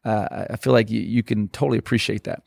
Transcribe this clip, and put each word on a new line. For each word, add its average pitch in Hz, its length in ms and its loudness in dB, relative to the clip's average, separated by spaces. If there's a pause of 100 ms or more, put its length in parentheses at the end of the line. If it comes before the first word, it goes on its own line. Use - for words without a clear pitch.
uh, 107 280 0
I, - 200 -8
I - 60 -6
feel 127 160 2
like 113 160 6
y-, 113 80 -2
you 110 260 0
can 107 260 0
totally 135 280 0
appreciate - 480 -2
that. - 220 -8